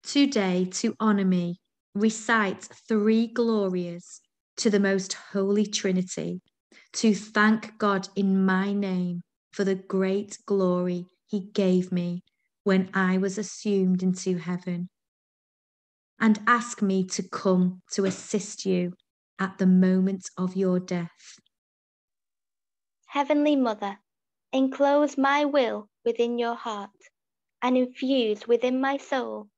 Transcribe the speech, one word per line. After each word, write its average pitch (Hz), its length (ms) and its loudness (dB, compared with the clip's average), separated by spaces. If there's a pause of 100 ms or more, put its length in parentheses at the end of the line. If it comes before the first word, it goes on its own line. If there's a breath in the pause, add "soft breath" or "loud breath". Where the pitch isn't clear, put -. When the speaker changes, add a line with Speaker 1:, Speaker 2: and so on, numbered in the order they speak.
Speaker 1:
Today, 196 680 2
to - 280 -4
honor 202 260 2
me, 175 340 0 (340)
recite 214 760 0 (200)
three 220 400 2
Glorias 196 960 -4 (360)
to 233 120 2
the 202 100 4
Most 196 340 0
Holy 202 520 0
Trinity, 185 760 -4 (520 soft breath)
to 220 200 2
thank 214 640 0
God 196 380 -2
in 190 280 2
my 190 300 0
name 180 480 -4 (320)
for 208 100 -4
the 190 120 0
great 190 680 -4
glory 180 600 0 (220)
he 208 140 -4 (120)
gave 185 380 2
me 175 320 -4 (400)
when 190 300 2
I 185 260 2
was 190 180 -2
assumed 190 640 -2
into 185 360 -2
heaven, 175 520 -6 (1300)
and 214 280 4
ask 240 340 0
me 190 260 0
to 185 160 -6
come 185 580 0 (100)
to 196 140 -2
assist - 600 -6
you 180 280 -2 (440)
at 190 200 -6
the 190 100 2
moment 185 600 4 (100)
of 185 180 -4
your 185 240 0
death. 175 600 -8 (1700)
Speaker 2:
Heavenly 294 500 2
Mother, 208 440 -2 (520)
enclose 277 680 2
my 277 280 2
will 233 420 0 (160)
within 233 360 0
your 233 160 -2
heart 208 340 -10 (720)
and 254 160 2
infuse 247 680 0
within 254 340 2
my 277 160 -2
soul 220 600 -6